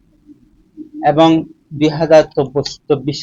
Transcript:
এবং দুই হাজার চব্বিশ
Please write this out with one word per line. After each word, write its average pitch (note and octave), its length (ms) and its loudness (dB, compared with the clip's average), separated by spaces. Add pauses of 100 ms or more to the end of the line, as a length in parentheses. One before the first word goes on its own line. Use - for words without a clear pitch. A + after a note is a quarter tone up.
(1080)
এবং D#3 220 4 (440)
দুই D3 160 0
হাজার D#3 340 4 (640)
চব্বিশ C#3 360 -2